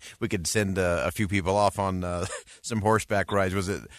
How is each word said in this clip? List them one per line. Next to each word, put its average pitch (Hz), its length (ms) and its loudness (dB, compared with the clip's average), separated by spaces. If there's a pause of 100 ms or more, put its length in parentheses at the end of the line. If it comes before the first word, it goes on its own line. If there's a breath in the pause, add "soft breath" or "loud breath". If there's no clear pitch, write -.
(200 loud breath)
we 117 80 -2
could 90 180 -2
send, 95 320 0
uh, 87 260 2
a 87 60 0
few 104 160 -2
people 95 300 0
off 104 240 2
on, 92 240 -2
uh, 87 220 -4 (180)
<laughs> - 180 -20
some 113 180 -4
horseback 104 520 2
rides. 95 220 2
Was 95 140 -2
it? 80 140 -4 (160 loud breath)